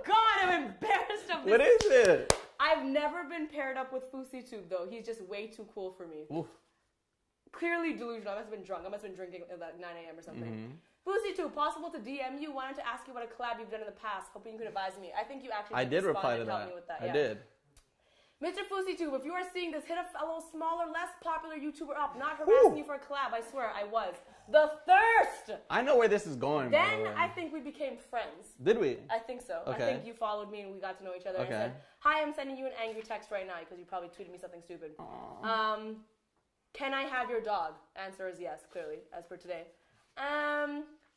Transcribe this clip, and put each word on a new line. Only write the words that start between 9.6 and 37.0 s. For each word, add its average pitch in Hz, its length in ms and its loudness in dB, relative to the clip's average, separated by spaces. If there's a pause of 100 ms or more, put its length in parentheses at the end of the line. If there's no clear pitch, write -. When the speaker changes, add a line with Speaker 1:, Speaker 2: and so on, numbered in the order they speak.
Speaker 1:
nine 175 260 -12
A 165 40 -16
M 160 100 -16
or 165 40 -18
something. 156 280 -12
Speaker 2:
Mm-hmm. 113 580 -12
Speaker 1:
"Fousey 403 280 -2
Tube, 320 180 -4
possible 311 360 -2
to 320 100 -10
D 262 200 -8
M 262 180 -6
you? 302 140 -8
Wanted 269 240 -8
to 277 100 -8
ask 240 200 -8
you 262 60 -18
about 240 120 -8
a 226 80 -12
collab 233 280 -6
you've 214 100 -12
done 214 100 -8
in 214 60 -10
the 202 60 -10
past. 202 400 -8
Hoping 220 220 -16
you 220 40 -14
could 220 100 -8
advise 190 320 -6
me." 180 180 -14
I 214 60 -2
think 269 200 -12
you 262 60 -12
actually 208 260 -6
Speaker 2:
I 127 80 2
did 143 200 2
reply 139 320 2
Speaker 1:
responded - 0 -
Speaker 2:
to 117 60 -2
Speaker 1:
and 110 80 -4
helped 104 140 -2
Speaker 2:
that. 95 40 -10
Speaker 1:
me - 60 -10
with - 140 -14
that. 160 140 -8
Speaker 2:
I - 40 -4
Speaker 1:
Yeah. 117 60 -2
Speaker 2:
did. 127 260 2 (1040)
Speaker 1:
"Mister 359 240 -4
Fousey 381 320 -4
Tube, 311 180 -2
if 262 100 -4
you 311 100 -6
are 359 80 -2 (100)
seeing 359 200 -4
this, 294 120 -6
hit 339 140 -4
a 233 60 -4 (120)
fellow 320 240 -4 (120)
smaller, 330 340 -2
less 339 240 -6 (100)
popular 320 360 -4
YouTuber 294 400 -6
up. 277 200 -2
Not 294 220 -4
harassing 440 340 10
Speaker 2:
Whew. 302 60 -2
Speaker 1:
you 294 60 -6
for 285 100 -6
a 269 60 -8
collab. 269 320 -4
I 233 80 -2
swear 233 300 -6
I 208 140 -4
was." 208 300 -2 (340)
The 302 380 8
thirst! 403 760 8 (100)
Speaker 2:
I 196 120 4
know 269 140 8
where 233 120 10
this 202 180 4
is 156 100 -4
going, 135 340 2
by 285 140 8
the 392 60 2
Speaker 1:
Then 427 140 0
Speaker 2:
way. 427 120 -2
Speaker 1:
I 339 120 2
think 349 240 -6
we 311 80 -6
became 262 360 -6
friends. - 640 -8
Speaker 2:
Did 214 160 6
we? 175 200 2 (100)
Speaker 1:
I 226 120 0
think 247 220 -10
so. 165 240 -8
I 135 40 -4
Speaker 2:
Okay. 131 160 0
Speaker 1:
think 117 200 0
you 233 60 -12
followed 214 380 -4
me 208 120 -12
and 196 100 -12
we 190 80 -12
got 190 180 -8
to 190 60 -18
know 185 100 -8
each 180 120 -12
other. 185 140 -4
Speaker 2:
Okay. 120 140 -2
Speaker 1:
I 107 40 -2
said, 123 240 -6 (180)
"Hi, 208 220 4
I'm 294 120 -2
sending 269 220 -6
you 262 100 -8
an 254 60 -6
angry 226 300 -8
text 214 280 -10
right 190 160 -4
now," 185 100 -10 (120)
'cause 180 100 -16
you 175 60 -16
probably 175 240 -8
tweeted 175 220 -16
me 180 80 -16
something 175 240 -16
stupid. 160 360 -14
Speaker 2:
Aw. - 440 -14 (320)
Speaker 1:
Um, 220 300 -10 (680)
"Can 269 220 -4
I 269 80 -2